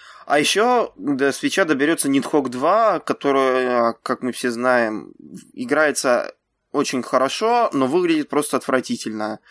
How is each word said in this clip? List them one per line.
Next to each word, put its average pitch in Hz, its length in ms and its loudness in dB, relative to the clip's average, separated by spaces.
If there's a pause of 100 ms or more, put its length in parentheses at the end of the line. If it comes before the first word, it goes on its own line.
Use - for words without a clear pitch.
(260)
А 143 140 2
ещё 214 560 2
до 135 360 0
Свитча 147 320 0
доберётся 147 440 0
Nidhogg 139 400 2
два, 170 500 2
который, 127 1040 0
как - 200 -4
мы 127 100 -4
все 123 180 -2
знаем, 117 640 0 (400)
играется 135 840 0 (380)
очень 135 300 -2
хорошо, 214 720 0
но 135 140 0
выглядит 160 420 0
просто 123 280 -2
отвратительно. 113 800 -4 (120)